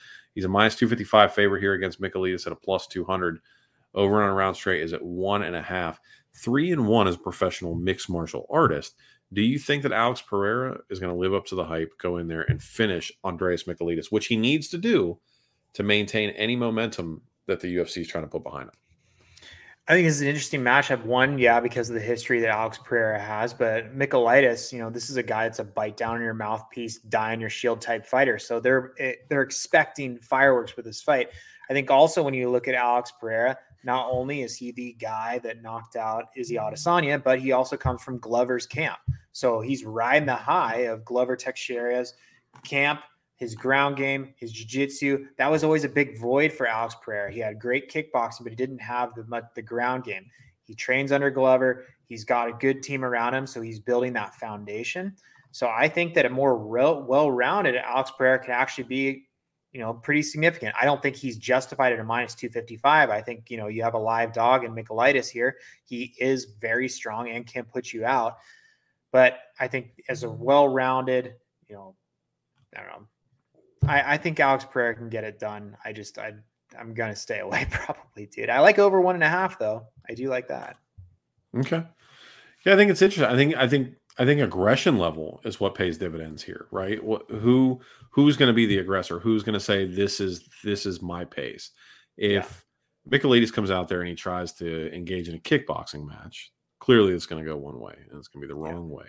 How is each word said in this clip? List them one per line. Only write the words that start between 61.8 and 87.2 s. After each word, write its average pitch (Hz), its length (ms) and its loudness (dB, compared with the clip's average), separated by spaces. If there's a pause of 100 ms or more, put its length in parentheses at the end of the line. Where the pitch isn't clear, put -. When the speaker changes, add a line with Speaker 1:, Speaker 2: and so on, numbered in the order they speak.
Speaker 2:
at 110 80 -2
a 110 40 -8
minus 117 300 -4
two - 140 -10
fifty-five. 120 600 2
I 107 120 -2
think, 113 280 -14
you 120 60 -10
know, 107 120 -8
you 110 160 -6
have 113 100 0
a 117 40 -2
live 113 340 0
dog 120 320 4
in 113 100 -10
Michaelitis 117 540 0
here. 123 280 -2 (280)
He 120 340 -10
is 127 420 -2
very 117 280 -2
strong 117 420 -10
and 120 160 -10
can 123 180 -10
put 120 280 -8
you 113 120 -6
out. 120 340 0 (760)
But 127 260 6 (200)
I 131 80 -2
think 123 420 -8
as 123 140 -6
a 117 80 -6
well-rounded, 127 1040 2 (340)
you 104 60 -20
know, 95 220 -20 (800)
I - 40 -14
don't - 80 -16
know. - 180 -18 (800)
I, 143 260 4
I - 40 4
think 156 200 -4
Alex 135 320 4
Pereira 117 240 0
can 117 140 -12
get 110 160 -6
it 107 160 -12
done. 104 440 -10
I 110 80 -10
just, 107 260 -16
I, 107 160 -12 (440)
I'm 117 160 -14
gonna 110 220 -4
stay 107 240 -6
away - 260 -2
<laughs> - 40 -6
probably, - 560 -10
dude. 113 240 -6
I 127 100 4
like 202 180 8
over 196 220 6
one 180 160 4
and 165 80 2
a 151 40 4
half, 185 300 0
though. 113 280 -4 (220)
I 117 60 -10
do 127 140 -6
like 127 200 -4
that. - 280 -10 (800)
Speaker 1:
Okay. 165 260 0 (840)
Yeah, 196 100 6
I - 20 10
think 202 140 8
it's 185 120 2
interesting. 175 300 6
I 123 40 4
think, 143 200 4
I 127 100 4
think, 131 280 0 (240)
I 127 60 2
think 147 160 6
aggression 117 580 4
level 80 460 -2
is 107 140 -8
what 98 160 0
pays 87 220 -2
dividends 80 460 -8
here, - 280 -14
right? 95 320 -4
What, 110 280 -4